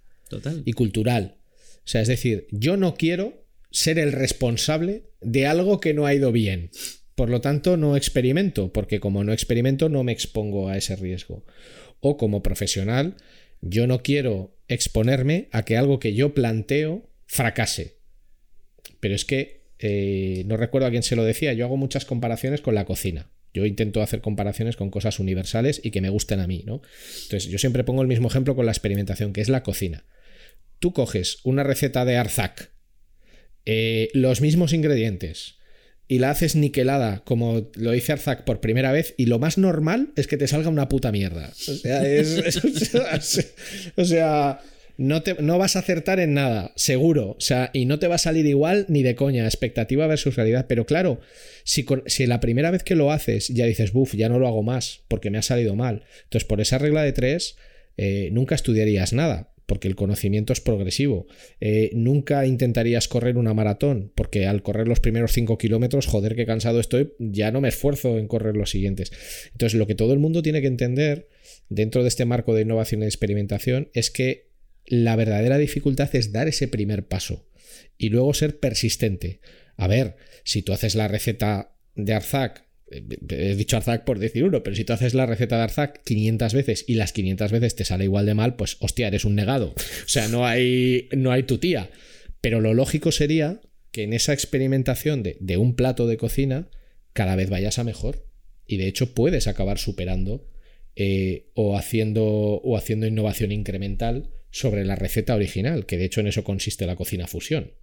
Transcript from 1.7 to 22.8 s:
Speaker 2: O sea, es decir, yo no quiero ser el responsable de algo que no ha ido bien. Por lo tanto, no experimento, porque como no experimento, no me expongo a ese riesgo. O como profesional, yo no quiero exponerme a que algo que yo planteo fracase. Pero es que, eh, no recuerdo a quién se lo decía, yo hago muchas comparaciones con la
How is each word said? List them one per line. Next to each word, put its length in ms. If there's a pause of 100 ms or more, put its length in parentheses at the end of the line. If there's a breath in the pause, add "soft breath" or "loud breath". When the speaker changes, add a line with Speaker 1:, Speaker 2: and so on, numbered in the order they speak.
Speaker 2:
O 100
sea, 140
es 80
decir, 420
yo 260
no 180
quiero 520 (240)
ser 260
el 140
responsable 960 (160)
de 260
algo 320
que 140
no 120
ha 80
ido 180
bien. 400 (440 loud breath)
Por 140
lo 120
tanto, 360
no 180
experimento, 800
porque 260
como 240
no 100
experimento, 540
no 160
me 80
expongo 560
a 100
ese 200
riesgo. 480 (600 loud breath)
O 120
como 260
profesional, 720 (460 soft breath)
yo 260
no 160
quiero 640
exponerme 840
a 100
que 140
algo 220
que 140
yo 200
planteo 760 (180)
fracase. 720 (1000)
Pero 160
es 80
que, 460 (100)
eh, 680
no 100
recuerdo 300
a 40
quién 120
se 120
lo 80
decía, 300
yo 100
hago 140
muchas 260
comparaciones 560
con 160
la 80